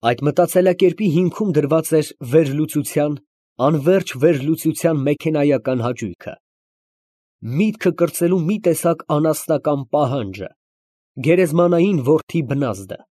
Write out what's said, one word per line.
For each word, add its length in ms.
Այդ 180
մտածելակերպի 840
հիմքում 460
դրված 380
էր 200
վերլուծության, 920
անվերջ 540
վերլուծության 880
մեքենայական 800
հաճույքը։ 540
Միտքը 480
կրծելու 500
մի 180
տեսակ 460
անասնական 800
պահանջը, 680
գերեզմանային 840
որդի 420
բնազդը։ 560